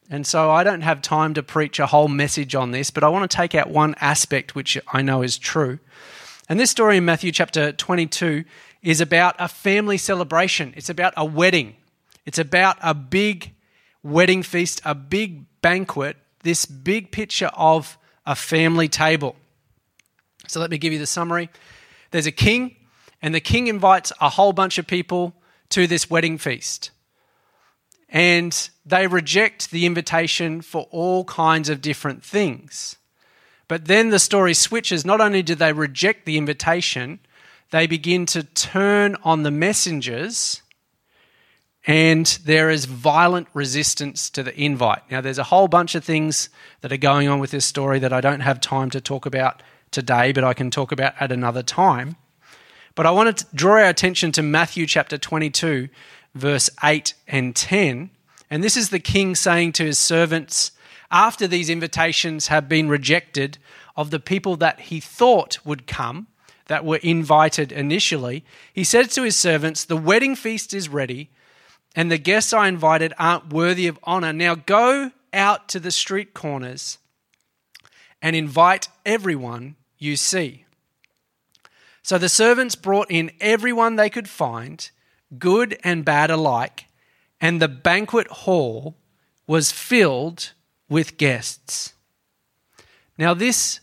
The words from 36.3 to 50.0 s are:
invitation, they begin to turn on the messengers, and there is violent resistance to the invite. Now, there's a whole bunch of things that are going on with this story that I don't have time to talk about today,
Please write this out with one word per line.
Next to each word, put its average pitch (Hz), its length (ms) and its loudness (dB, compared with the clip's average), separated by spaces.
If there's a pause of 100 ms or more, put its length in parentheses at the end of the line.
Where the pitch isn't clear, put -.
invitation, 151 840 -2 (520)
they 160 140 2
begin 165 420 0
to 160 160 -2
turn 202 800 0
on 160 200 2
the 147 80 0
messengers, 156 1120 -4 (1200)
and 160 400 4 (200)
there 156 240 4
is 151 160 -2
violent 156 680 2
resistance 143 760 -4
to 139 140 -8
the 127 140 -10
invite. 131 540 0
Now, 131 80 -4
there's 131 180 -6
a 139 60 -4
whole 185 240 4
bunch 170 260 2
of 160 120 -4
things 156 420 -2 (320)
that 131 140 -8
are 139 40 -4
going 143 300 4
on 143 120 2
with 135 120 -4
this 143 140 -2
story 139 340 -2
that 127 140 0
I 127 80 2
don't 139 180 2
have 131 220 0
time 131 300 -2
to 135 100 -6
talk 139 240 -8
about 131 360 -2 (300)
today, 123 400 2